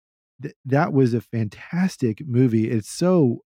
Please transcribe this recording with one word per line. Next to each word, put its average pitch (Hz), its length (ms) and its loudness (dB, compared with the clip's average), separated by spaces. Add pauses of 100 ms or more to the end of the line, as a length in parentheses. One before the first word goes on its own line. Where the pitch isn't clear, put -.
(400)
Th-, 139 140 -12 (100)
that 139 300 0
was 131 180 4
a 120 80 -2
fantastic 123 1040 -4
movie. 120 440 2
It's 113 200 -4
so 170 560 0